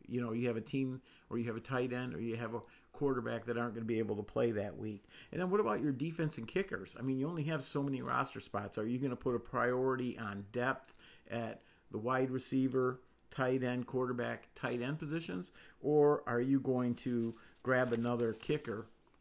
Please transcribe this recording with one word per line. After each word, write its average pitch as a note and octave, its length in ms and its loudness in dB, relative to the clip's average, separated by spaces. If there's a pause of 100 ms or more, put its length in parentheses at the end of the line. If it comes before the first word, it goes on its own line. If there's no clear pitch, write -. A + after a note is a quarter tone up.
You B2 140 -2
know, A#2 140 -2
you A#2+ 140 0
have A2+ 100 2
a A2+ 40 -4
team C3 400 -2 (280)
or A2 80 -2
you A#2 80 0
have A2+ 100 -2
a A#2 60 -6
tight B2+ 320 -2
end B2 200 -4
or - 60 -6
you A2+ 160 -2
have A2+ 200 -6
a A2 60 -6 (320)
quarterback A#2 520 -2
that A#2 140 -2
aren't A#2+ 160 -2
gonna A2+ 100 -6
be A2+ 140 2
able G#2+ 160 0
to G#2 80 -2
play A#2+ 280 2
that G2+ 240 -2
week. G#2 300 -8 (260)
And - 80 -6
then F3+ 120 0
what G#3 80 4
about G#3+ 240 2
your D3 80 4
defense D#3 480 -2
and A2+ 80 -6
kickers? F#3 500 -4
I - 60 -8
mean, C3 160 0
you C#3 80 0
only E3 160 -2
have D3+ 180 0
so C#3 220 -2
many C3+ 180 -2
roster B2+ 380 -2
spots. - 400 -6
Are G#2+ 80 0
you B2 100 0
gonna B2+ 180 0
put B2 200 0
a A2+ 40 2
priority B2+ 760 0
on G2+ 340 -8
depth B2 440 -2 (340)
at A2+ 320 -6 (300)
the A2 80 -6
wide B2+ 320 2
receiver, B2+ 720 2 (280)
tight C3 320 2
end, B2 240 0
quarterback, A#2+ 680 -2
tight B2 260 -2
end C#3 160 -2
positions? E3 540 -6 (280)
Or D3 480 6
are A#2+ 140 2
you C3+ 180 4
going B2 360 2
to A#2 420 -2 (240)
grab B2+ 320 2
another A#2 400 2
kicker A2+ 540 -4 (340)